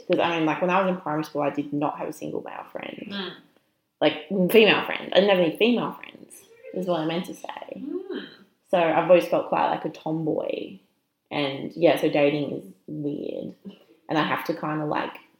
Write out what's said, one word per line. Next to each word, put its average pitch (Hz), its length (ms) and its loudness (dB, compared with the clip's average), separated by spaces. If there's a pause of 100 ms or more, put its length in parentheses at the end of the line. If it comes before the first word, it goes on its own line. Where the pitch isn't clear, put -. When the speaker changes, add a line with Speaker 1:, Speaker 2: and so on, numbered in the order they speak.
Speaker 1:
'Cause, 180 140 2
I 170 160 0
mean, 160 100 2
like, 151 140 0
when 175 100 2
I 190 100 4
was 190 140 2
in 180 60 -6
primary 151 240 -2
school, 147 180 -4
I 143 80 0
did 143 220 -4
not 147 260 -2
have 175 100 -6
a - 40 -8
single - 300 -8
male - 280 -12
friend. - 400 -10
Speaker 2:
Mm. 190 220 -8 (680)
Speaker 1:
Like, 151 280 0 (240)
female 202 320 8
friend. - 280 -8
I - 60 0
didn't 202 120 6
have 185 140 6
any 156 120 0
female 202 440 2
friends, - 440 -20 (300)
is 185 120 -6
what 175 140 0
I 156 60 -2
meant 170 200 -2
to - 80 -12
say. - 460 -14
Speaker 2:
Mm. 359 460 -10 (440)
Speaker 1:
So 190 80 2
I've 160 320 2
always 170 160 8
felt - 220 0
quite 165 220 2
like 156 140 -2
a 160 60 -6
tomboy. - 880 -4 (540)
And, 139 420 -4
yeah, 160 220 6
so 160 120 0
dating 147 440 2
is - 120 -6 (220)
weird. 151 680 -8 (540)
And 156 100 -2
I 151 60 2
have - 200 -2
to 160 100 -4
kinda, 156 300 -4
like, - 280 -4 (280)